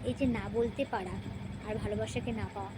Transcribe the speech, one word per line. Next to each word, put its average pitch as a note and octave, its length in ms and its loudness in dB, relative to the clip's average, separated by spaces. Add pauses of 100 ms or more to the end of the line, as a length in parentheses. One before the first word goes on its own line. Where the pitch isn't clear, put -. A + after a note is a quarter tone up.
এই B3+ 160 2
যে C#4 60 6
না G#3+ 280 2
বলতে A#3 320 4
পারা F#3+ 300 -2 (540)
আর G#3+ 60 0
ভালোবাসাকে A3 560 0
না G#3 220 -2
পাওয়া G3 240 -4